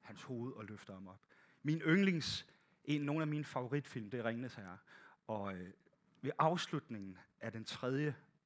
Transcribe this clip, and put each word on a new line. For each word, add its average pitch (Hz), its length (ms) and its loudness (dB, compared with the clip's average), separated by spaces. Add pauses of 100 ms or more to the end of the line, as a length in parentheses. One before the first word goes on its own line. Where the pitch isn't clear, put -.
hans - 220 -14
hoved 123 300 -4
og 110 120 -8
løfter 101 280 -12
ham 95 140 -12
op. 95 120 -16 (440)
Min 156 180 2
yndlings-, 175 640 6 (400)
en, 147 160 2
nogle 147 200 2
af 156 60 2
mine 151 160 0
favoritfilm, 127 640 -2
det 123 100 -2
er 110 60 0
Ringenes 117 280 0
Herre. 95 240 -10 (500)
Og, 101 280 -2
øh, 90 180 -8 (480)
ved 135 180 -2
afslutningen 135 800 0 (220)
af 110 120 -4
den 110 140 -6
tredje, 135 500 0 (300)